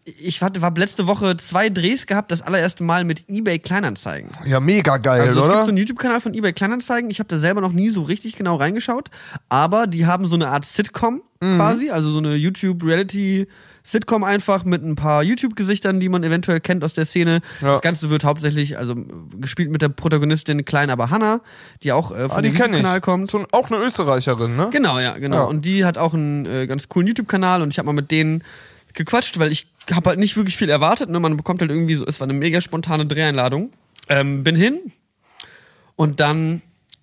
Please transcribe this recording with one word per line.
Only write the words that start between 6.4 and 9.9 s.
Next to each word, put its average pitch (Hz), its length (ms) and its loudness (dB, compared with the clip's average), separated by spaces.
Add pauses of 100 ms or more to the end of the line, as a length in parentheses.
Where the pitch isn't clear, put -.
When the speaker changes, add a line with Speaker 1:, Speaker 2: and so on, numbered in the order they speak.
Speaker 1:
Kleinanzeigen, 240 600 -2
ich - 80 -6
habe 208 100 -8
da 165 100 -2
selber 190 220 2
noch 185 100 0
nie 190 200 2
so 185 120 -2
richtig 208 320 -6
genau 175 220 -2
reingeschaut, 233 520 -2 (380)
aber 175 400 2
die 165 180 0